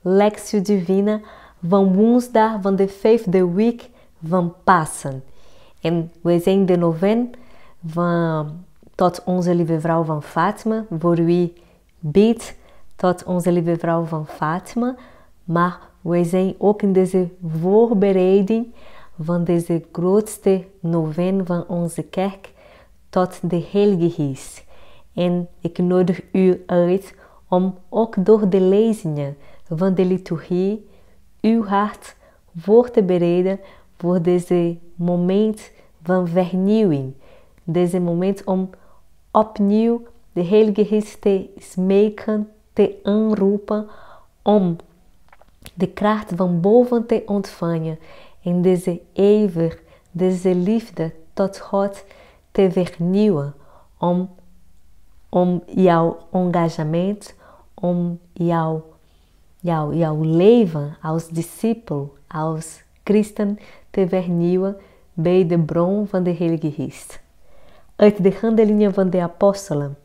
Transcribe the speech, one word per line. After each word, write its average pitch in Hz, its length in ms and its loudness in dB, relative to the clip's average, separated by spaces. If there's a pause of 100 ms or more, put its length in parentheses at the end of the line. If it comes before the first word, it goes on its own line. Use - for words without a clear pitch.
Lectio 202 600 0
Divina 202 580 0 (480)
van 196 260 4
woensdag 220 680 2
van 196 140 0
de 196 120 2
vijfde 190 640 2
week 233 360 0 (400)
van 175 260 0 (100)
Pasen. 151 600 0 (560)
En 165 400 -2
we 175 180 2
zijn 190 280 2
de 180 100 4
noven 196 540 0 (560)
van, 165 800 -2 (300)
tot 180 300 0
Onze 180 300 0
Lieve 165 260 0
Vrouw 165 220 0
van 156 200 -4
Fatima, 214 600 -4 (140)
voor 170 160 2
wie 170 380 0 (460)
bid 208 580 0 (400)
tot 180 280 -2
Onze 180 280 0
Lieve 170 260 0
Vrouw 165 260 -2
van 156 220 -6
Fatima. 185 680 -4 (500)
Maar 170 340 -2 (220)
we 175 240 0
zijn 185 340 0
ook 208 240 0
in 196 100 2
deze 185 360 2 (320)
voorbereiding 202 1120 2 (460)
van 170 240 -2
deze 170 480 -2
grootste 190 720 0 (160)
noven 170 680 -2
van 175 220 -4
onze 170 340 -4
kerk 196 500 -6 (560)
tot 180 340 -2
de 170 280 -2
Heilige 196 400 2
Geest. - 600 -8 (440)
En 175 340 -2 (120)
ik - 180 -8
nodig 180 440 2 (100)
u 185 340 2
uit 180 480 0 (340)
om 185 300 0 (100)
ook 208 360 -2
door 214 240 4
de 190 120 2
lezingen 185 760 0 (320)
van 180 260 -2
de 185 100 2
liturgie 185 840 -4 (520)
uw 226 240 2
hart 202 520 -4 (400)
voor 226 340 4
te 220 120 2
bereiden 180 580 0 (360)
voor 175 260 0
deze 175 540 0 (180)
moment 180 760 0 (320)
van 180 260 0
vernieuwing. 180 840 0 (500)
Deze 175 360 0
moment 180 440 -2
om 190 260 -2 (600)
opnieuw 214 720 0 (300)
de 175 120 -4
Heilige 214 400 2
Geest 214 360 -4
te 196 360 -2
smeken, 208 920 -2 (220)
te - 300 0
aanroepen 208 840 -2 (540)
om 190 340 2 (960)
de 190 140 -2
kracht 208 480 -2
van 175 240 0
boven 233 460 2
te - 200 0
ontvangen 170 720 -4 (440)
en 175 200 0
deze 180 380 0 (120)
ijver, 190 680 2 (300)
deze 185 440 0
liefde 180 580 -2 (200)
tot 190 260 -4
God 196 460 -4 (460)
te 190 200 2
vernieuwen, 175 840 0 (440)
om 180 320 -2 (1040)
om 180 320 0
jouw 170 520 2 (140)
engagement, 175 1040 -2 (400)
om 175 440 -4 (140)
jouw, 160 520 -2 (760)
jouw, 156 320 -2
jouw 156 280 0
leven 160 840 4
als 165 260 -6
discipel, 165 840 -6 (120)
als 160 560 -8 (220)
christen 208 540 -2 (320)
te 190 180 0
vernieuwen 180 680 0 (360)
bij 175 340 2
de 170 120 0
bron 175 480 0
van 185 160 -2
de 175 120 0
Heilige 165 360 -2
Geest. - 500 -12 (760)
Uit 208 260 4
de 190 180 2
handelingen 214 540 2
van 190 160 2
de 180 100 0
apostelen. 165 840 -2